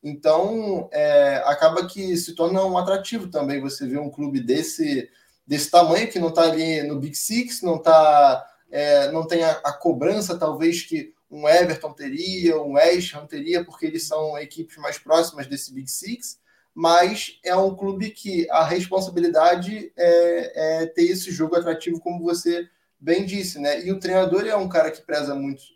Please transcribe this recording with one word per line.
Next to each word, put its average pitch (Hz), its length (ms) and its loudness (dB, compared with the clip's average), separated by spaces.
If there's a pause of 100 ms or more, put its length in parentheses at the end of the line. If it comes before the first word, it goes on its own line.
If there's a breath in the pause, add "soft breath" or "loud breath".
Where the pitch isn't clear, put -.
Então, 175 880 0
é, 143 500 4
acaba 160 440 2
que 185 280 -6
se 165 200 -6
torna 180 280 0
um 185 140 0
atrativo 190 500 -4
também 143 320 -4
você 135 260 -8
ver 131 120 -4
um 147 140 -8
clube 143 280 -6
desse, 139 680 -4 (360 soft breath)
desse 147 260 -4
tamanho, 175 360 6
que 196 120 -4
não 165 120 0
tá 165 120 4
ali 160 400 0
no 147 160 -6
Big 143 180 -8
Six, - 460 -6
não 165 160 -2
tá, 147 680 6 (260 loud breath)
é, 143 400 2
não 165 140 -4
tem 170 180 0
a, 160 100 2 (100)
a 143 100 -2
cobrança, 175 640 -2
talvez, 160 460 -2
que - 300 -8 (160)
um 147 200 -4
Everton 170 440 4
teria, 165 680 -2
um 143 120 -6
West 170 420 2
Ham 147 100 -16
teria, 156 400 -4
porque 165 220 -10
eles 160 200 -8
são 156 300 -4
equipes 156 400 -14
mais 147 220 -8
próximas 156 480 0
desse 135 260 -12
Big 135 160 -14
Six, - 500 -12 (360)
mas 175 680 2
é 180 120 0
um 190 200 2
clube 196 360 -6
que 180 400 -4
a 160 120 4
responsabilidade 180 1300 0
é, 170 840 2
é - 20 -4
ter 170 200 2
esse 185 260 -2
jogo 160 240 -2
atrativo, 170 440 -2
como 175 240 -8
você 175 460 -2 (300 soft breath)
bem 170 260 0
disse, 185 340 -8
né? 147 240 -2
E 180 80 -4
o 190 80 -4
treinador 185 460 2
é 220 100 -2
um 190 140 -2
cara 160 220 2
que 156 100 -14
preza 143 340 -4
muito 139 280 -8 (120)